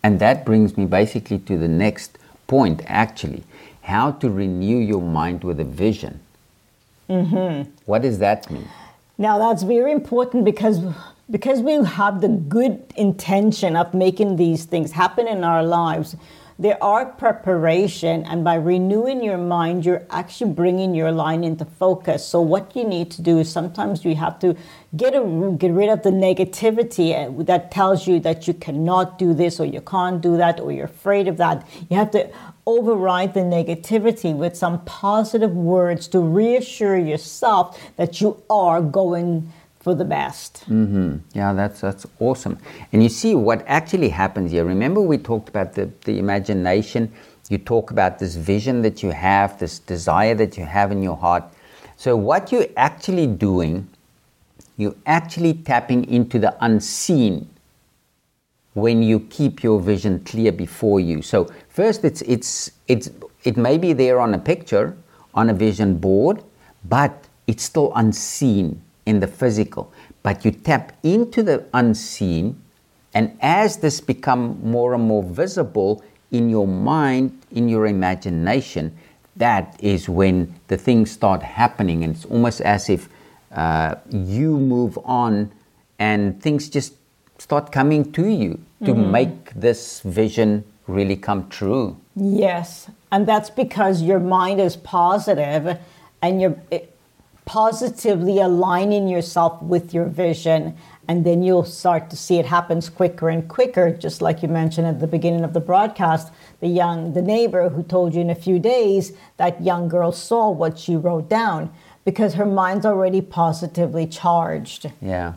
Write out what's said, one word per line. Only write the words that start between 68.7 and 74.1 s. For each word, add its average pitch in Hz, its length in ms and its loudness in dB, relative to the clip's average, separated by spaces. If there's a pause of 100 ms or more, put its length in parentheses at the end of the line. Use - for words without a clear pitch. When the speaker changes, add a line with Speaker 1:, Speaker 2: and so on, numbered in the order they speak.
Speaker 1:
in 107 140 2
the 85 60 0
physical. 107 680 -2 (300)
But 101 240 -2
you 107 40 6
tap - 520 -2
into 226 400 2
the 160 200 2 (120)
unseen, 107 840 0 (540)
and 110 300 0
as 196 340 2
this - 240 -2
become 123 600 -2